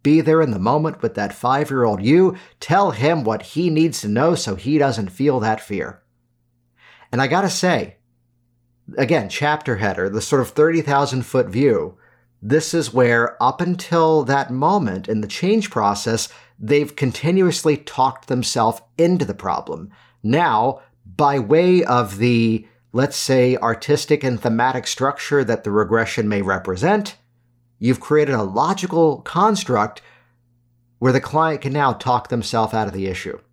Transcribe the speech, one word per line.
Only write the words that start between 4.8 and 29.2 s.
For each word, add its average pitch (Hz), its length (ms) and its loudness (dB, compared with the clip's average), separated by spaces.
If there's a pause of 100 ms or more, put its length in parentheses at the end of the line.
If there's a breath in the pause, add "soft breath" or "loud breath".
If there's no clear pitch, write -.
feel 131 280 0
that 110 220 -2
fear. - 400 -10 (1080 soft breath)
And 120 100 -2
I 135 60 2
gotta 180 220 0
say, 175 480 -2 (1000)
again, 123 320 -2
chapter 147 480 -4
header, 95 320 -2
the 104 100 -4
sort 135 220 0
of 120 80 -4
thirty 165 320 2
thousand 139 460 0
foot 127 180 0
view, 101 500 0 (460 soft breath)
this 147 320 0
is 147 180 -2
where 120 500 2
up 127 200 0
until 165 640 2
that 131 280 0
moment 131 560 0
in 110 140 -2
the 107 60 -6
change 202 420 -2
process, 107 580 -2 (320 loud breath)
they've 143 360 0
continuously 165 840 0
talked - 500 -4
themselves 120 540 -2 (160)
into 170 280 2
the 101 100 -8
problem. - 560 -8 (320 soft breath)
Now, 127 580 0 (240 loud breath)
by 139 320 0
way 165 480 4
of 113 320 0
the, 113 500 2 (260 soft breath)
let's 131 220 0
say, 127 420 2
artistic 147 680 0
and 123 180 -2
thematic 123 460 0
structure 139 560 -2
that 110 200 -2
the 104 80 -4
regression 110 560 0
may 104 140 0
represent, 98 720 0 (640)
you've 123 220 0
created 147 340 2
a 113 80 0
logical 160 800 0